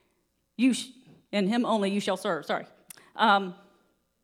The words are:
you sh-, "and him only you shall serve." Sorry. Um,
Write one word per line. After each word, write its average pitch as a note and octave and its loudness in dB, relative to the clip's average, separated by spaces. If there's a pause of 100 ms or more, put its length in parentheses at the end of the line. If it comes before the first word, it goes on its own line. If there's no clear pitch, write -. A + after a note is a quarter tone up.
(560)
you B3 2
sh-, - -10 (420)
"and G3 0
him A#3+ 0
only G3+ 0
you G3+ -2
shall G3 -2
serve." F3+ -4
Sorry. - -4 (500)
Um, G3 2 (680)